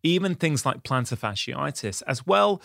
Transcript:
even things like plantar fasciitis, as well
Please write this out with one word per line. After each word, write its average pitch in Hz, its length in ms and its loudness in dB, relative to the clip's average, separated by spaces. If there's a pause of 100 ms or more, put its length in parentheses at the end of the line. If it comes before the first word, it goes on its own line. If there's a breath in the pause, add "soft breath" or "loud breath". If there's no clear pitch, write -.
even 175 320 2
things 151 300 0
like - 180 -2
plantar 127 360 0
fasciitis, 117 880 -4
as - 200 -4
well 202 380 4